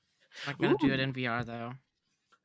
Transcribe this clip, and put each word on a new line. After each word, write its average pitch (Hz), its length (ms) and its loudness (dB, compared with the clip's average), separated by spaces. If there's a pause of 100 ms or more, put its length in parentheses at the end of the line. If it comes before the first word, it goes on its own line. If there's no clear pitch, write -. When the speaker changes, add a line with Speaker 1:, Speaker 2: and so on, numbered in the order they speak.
(460)
Speaker 1:
I'm 139 60 -6
not 135 80 -8
gonna 143 180 4
do 139 140 4
it 131 80 0
Speaker 2:
Ooh. - 20 2
Speaker 1:
in 135 100 0
V 127 140 -2
R, 120 160 0
though. 117 300 -8 (720)